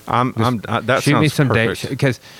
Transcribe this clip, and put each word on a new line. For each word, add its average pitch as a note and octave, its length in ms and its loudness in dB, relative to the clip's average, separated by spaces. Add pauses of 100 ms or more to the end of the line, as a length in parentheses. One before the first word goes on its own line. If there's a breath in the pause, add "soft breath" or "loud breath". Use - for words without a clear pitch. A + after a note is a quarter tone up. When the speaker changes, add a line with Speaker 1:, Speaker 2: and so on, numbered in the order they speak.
Speaker 1:
I'm, A#2+ 260 0
Speaker 2:
Just A2 120 0
Speaker 1:
I'm, A#2+ 220 0
I, G#2+ 140 -2
that A#2 220 0
Speaker 2:
shoot C#3+ 160 2
me D#3 80 2
Speaker 1:
sounds C#3+ 60 0
Speaker 2:
some C#3+ 160 2
Speaker 1:
perfect. A2+ 400 0
Speaker 2:
dates, C3+ 120 -6
'cause C3 180 0 (200 loud breath)